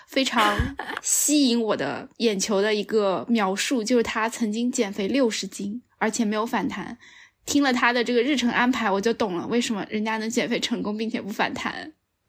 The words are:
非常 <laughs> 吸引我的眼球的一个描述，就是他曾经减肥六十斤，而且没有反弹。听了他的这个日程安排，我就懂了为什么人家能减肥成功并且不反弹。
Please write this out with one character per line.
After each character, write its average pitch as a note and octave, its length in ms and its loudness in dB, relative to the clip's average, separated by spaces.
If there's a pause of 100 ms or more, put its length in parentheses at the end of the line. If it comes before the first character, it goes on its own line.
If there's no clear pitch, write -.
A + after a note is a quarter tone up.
非 C4+ 160 2
常 G#3+ 340 2 (200)
<laughs> - 240 -8
吸 C#4+ 460 2
引 A#3 140 2
我 G#3 140 0
的 C#3 400 -4
眼 G#3+ 200 0
球 G3 240 0
的 G#3+ 140 2
一 G#3 80 0
个 G3 460 0
描 G3+ 260 2
述， A3 300 -2
就 B3 120 2
是 A#3 60 6
他 A3+ 260 -2
曾 A3+ 220 -2
经 A#3 220 0
减 G#3 200 0
肥 G3+ 140 -2
六 A#3+ 240 2
十 - 160 -4
斤， G3+ 340 -8 (180)
而 G#3+ 120 0
且 A3+ 140 0
没 G#3 100 -2
有 G#3+ 100 -2
反 A#3 240 -2
弹。 G3+ 300 -10 (480)
听 C#4+ 160 4
了 C4 100 4
他 A#3+ 200 4
的 A#3+ 100 2
这 A#3+ 100 0
个 A#3+ 100 4
日 C#4 140 2
程 A#3+ 140 2
安 B3 220 2
排， A3+ 180 0
我 G3 100 2
就 A3+ 120 2
懂 G3+ 240 -2
了 F3 100 -6
为 A#3 140 0
什 A#3+ 120 -2
么 G3 160 -4
人 G#3+ 160 -4
家 A3 140 -2
能 A3 100 -6
减 A3+ 200 0
肥 A#3 100 0
成 F#3+ 240 -2
功 G#3 160 -4
并 A3+ 100 -4
且 - 140 -4
不 F#3 60 -10
反 - 260 -2
弹。 - 380 -8 (360)